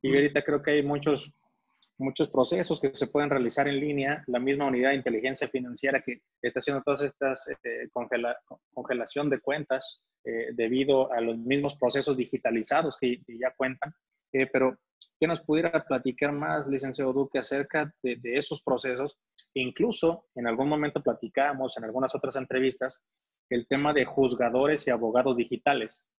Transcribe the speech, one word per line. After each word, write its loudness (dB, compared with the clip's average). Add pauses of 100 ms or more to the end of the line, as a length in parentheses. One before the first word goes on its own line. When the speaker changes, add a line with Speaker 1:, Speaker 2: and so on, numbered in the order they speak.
Speaker 1:
Y 0
Speaker 2:
Mm. 4
Speaker 1:
ahorita 4
creo 2
que 0
hay 6
muchos, 0 (640)
muchos 0
procesos 0
que 0
se -2
pueden 0
realizar 2
en 0
línea, -2
la 0
misma 0
unidad 2
de 2
inteligencia -2
financiera -2
que -8 (200)
está -2
haciendo -2
todas 0
estas, -2
eh, -8
congela-, -4 (360)
congelación -4
de 2
cuentas, -4 (200)
eh, -4
debido 2
a 0
los -2
mismos 0
procesos 0
digitalizados 0
que, -2
que -16
ya -2
cuentan. -6 (400)
Eh, 2
pero, 2 (420)
¿qué 4
nos 0
pudiera 0
platicar 0
más, -2
licenciado -2
Duque, 0
acerca -2 (100)
de, -2
de -4
esos -4
procesos? -2 (360)
Incluso, 0
en -4
algún 0
momento 0
platicamos, -2
en -10
algunas -2
otras -4
entrevistas, -2 (480)
el 0
tema 2
de 4
juzgadores 2
y 0
abogados 2
digitales -2 (100)